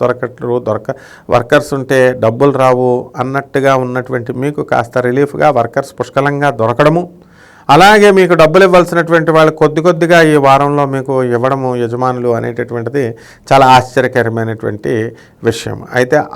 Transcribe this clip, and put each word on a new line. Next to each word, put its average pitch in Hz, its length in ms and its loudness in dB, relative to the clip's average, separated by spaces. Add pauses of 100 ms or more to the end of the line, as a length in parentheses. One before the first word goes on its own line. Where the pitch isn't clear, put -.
దొరకట్రు, 123 580 -4
దొరక-, 110 380 -6 (340)
వర్కర్స్ 143 440 0
ఉంటే 127 440 0
డబ్బులు 120 320 0
రావు 127 680 0
అన్నట్టుగా 135 600 -2
ఉన్నటువంటి 127 560 -6
మీకు 143 300 -6
కాస్త 123 360 -4
రిలీఫ్గా 139 520 0
వర్కర్స్ 127 500 -4
పుష్కలంగా 143 500 -4
దొరకడము, 147 600 0 (600)
అలాగే 202 400 6
మీకు 185 240 4
డబ్బులు 160 300 4
ఇవ్వాల్సినటువంటి 170 680 2
వాళ్ళు 156 220 4
కొద్ది 151 300 -2
కొద్దిగా 170 400 4
ఈ 156 140 4
వారంలో 143 500 2
మీకు 135 360 -4
ఇవ్వడము 127 540 -2
యజమానులు 123 520 -4
అనేటటువంటిది 117 840 -6 (380)
చాలా 135 140 6
ఆశ్చర్యకరమైనటువంటి 113 1500 -2 (320)
విషయం. - 400 -6 (100)
అయితే 127 280 -2 (120)